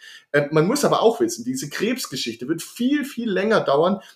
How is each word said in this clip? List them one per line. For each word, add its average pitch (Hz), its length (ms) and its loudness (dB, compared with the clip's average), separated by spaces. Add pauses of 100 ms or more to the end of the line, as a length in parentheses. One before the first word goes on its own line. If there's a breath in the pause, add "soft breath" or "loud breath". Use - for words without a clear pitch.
(320 loud breath)
Äh, 143 200 2
man 156 160 4
muss 247 180 0
aber 156 160 2
auch 226 180 4
wissen, 113 240 -2
diese 131 260 -6
Krebsgeschichte 135 760 -4
wird 160 140 -4
viel, 269 420 -2
viel 233 260 -6
länger 196 300 2
dauern, 160 400 2 (160 loud breath)